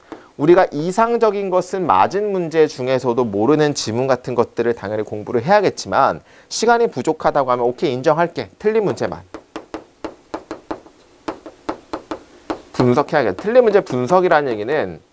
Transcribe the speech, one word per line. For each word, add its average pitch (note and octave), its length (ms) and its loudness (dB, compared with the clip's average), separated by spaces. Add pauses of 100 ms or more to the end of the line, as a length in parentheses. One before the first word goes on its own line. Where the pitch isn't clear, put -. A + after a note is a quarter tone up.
(360)
우리가 E3+ 340 6
이상적인 G3+ 760 0
것은 F#3 380 -2
맞은 B2+ 440 2
문제 E3 360 2
중에서도 B2+ 580 0
모르는 C3 480 2
지문 A#2+ 340 -2
같은 B2+ 280 -2
것들을 A#2 400 -2
당연히 G#2+ 280 -6
공부를 A2 420 -6
해야겠지만 C3 760 0 (300)
시간이 A#3 380 2
부족하다고 D3+ 640 -2
하면 B2 120 0
오케이, B2 300 0
인정할게. D3+ 640 0
틀린 A3 260 0
문제만. A2 380 -4 (3500)
분석해야겠다. B2 680 0
틀린 A#3+ 220 4
문제 G3+ 160 2
분석이라는 D3 720 2
얘기는 G#2 480 -4 (120)